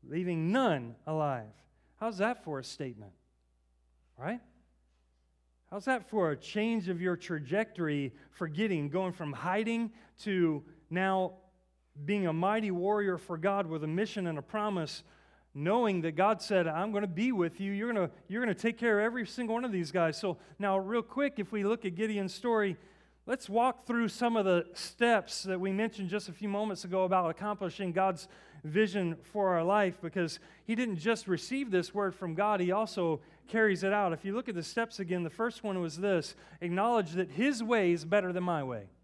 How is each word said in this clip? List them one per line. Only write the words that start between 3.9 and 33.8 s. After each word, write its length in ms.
Right? 240
How's 160
that 240
for 220
a 40
change 540
of 100
your 160
trajectory 960
for 160
Gideon, 420
going 240
from 200
hiding 580
to 400
now 440
being 200
a 80
mighty 380
warrior 460
for 200
God 300
with 160
a 40
mission 380
and 140
a 20
promise, 640
knowing 480
that 120
God 280
said, 260
"I'm 240
gonna 140
be 260
with 280
you. 120
You're 220
gonna, 180
you're 140
gonna 140
take 240
care 200
of 60
every 220
single 260
one 120
of 60
these 200
guys." 260
So 220
now, 220
real 240
quick, 340
if 140
we 120
look 220
at 100
Gideon's 380
story, 440
let's 240
walk 360
through 220
some 300
of 80
the 280
steps 680
that 160
we 120
mentioned 380
just 200
a 40
few 160
moments 360
ago 180
about 260
accomplishing 640
God's 360
vision 580
for 280
our 140
life, 380
because 380
he 100
didn't 220
just 300
receive 440
this 220
word 200
from 220
God, 240
he 120
also 500
carries 360